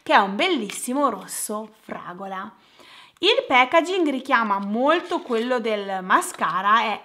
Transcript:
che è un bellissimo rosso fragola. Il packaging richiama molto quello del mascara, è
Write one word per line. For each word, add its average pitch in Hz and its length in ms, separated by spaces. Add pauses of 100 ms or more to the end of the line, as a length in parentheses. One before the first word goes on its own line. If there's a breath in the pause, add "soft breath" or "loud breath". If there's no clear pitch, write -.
che 311 100
è 262 40
un 196 180
bellissimo 277 760
rosso 214 680
fragola. 190 760 (640 loud breath)
Il 480 280
packaging 320 640
richiama 233 500
molto 262 640
quello 247 380
del 202 440
mascara, 202 800
è 214 240